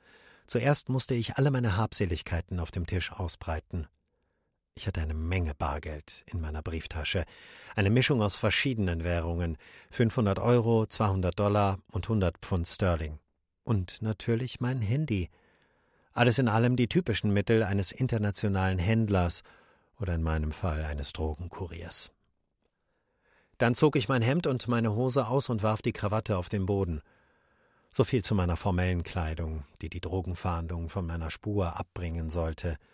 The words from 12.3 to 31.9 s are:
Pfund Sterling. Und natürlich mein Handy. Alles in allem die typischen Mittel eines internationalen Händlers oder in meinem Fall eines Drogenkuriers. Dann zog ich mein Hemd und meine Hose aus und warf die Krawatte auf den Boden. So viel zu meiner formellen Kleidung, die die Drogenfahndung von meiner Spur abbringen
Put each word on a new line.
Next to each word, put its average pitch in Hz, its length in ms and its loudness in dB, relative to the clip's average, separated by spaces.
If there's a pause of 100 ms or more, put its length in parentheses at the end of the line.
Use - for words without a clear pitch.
Pfund 85 280 0
Sterling. 80 520 0 (440)
Und 98 380 -2
natürlich 117 580 -2
mein 123 220 -2
Handy. 110 480 0 (840)
Alles 120 260 4
in 127 120 4
allem 117 260 4
die 123 140 4
typischen 110 420 2
Mittel 110 320 4
eines 98 300 2
internationalen 98 840 2
Händlers 95 640 2 (580)
oder 92 160 -2
in 82 60 0
meinem 78 300 0
Fall 78 320 -2
eines 73 300 -6
Drogenkuriers. 85 1000 -4 (1500)
Dann 123 180 4
zog 151 200 4
ich 139 140 0
mein 131 120 2
Hemd 139 260 0
und 127 200 -2
meine 117 260 2
Hose 123 340 0
aus 131 220 0
und 110 140 -2
warf 107 180 2
die 117 120 -2
Krawatte 104 440 -2
auf 90 120 -4
den 98 160 -2
Boden. 92 360 0 (920)
So 127 100 4
viel 117 200 0
zu - 120 2
meiner 87 220 2
formellen 90 460 0
Kleidung, 80 600 -4 (160)
die 80 80 -8
die 87 120 -10
Drogenfahndung 85 880 -4
von 92 160 -4
meiner 82 260 -4
Spur 95 460 -2
abbringen 82 520 -6